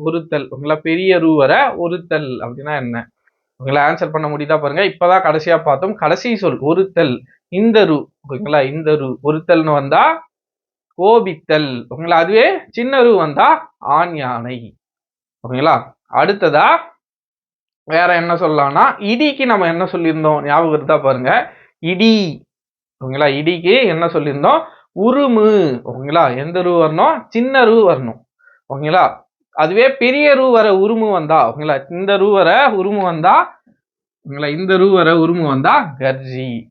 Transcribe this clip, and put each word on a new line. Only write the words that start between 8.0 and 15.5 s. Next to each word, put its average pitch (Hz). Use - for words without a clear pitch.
ஓகேங்களா? 139
இந்த 151
ரூ. 131
ஒருத்தல்னு 160
வந்தா 170
கோபித்தல். 156
ஓகேங்களா? 160
அதுவே 220
சின்ன 254
ரூ 233
வந்தா 180
ஆண் 165
யானை. 123
ஓகேங்களா? 131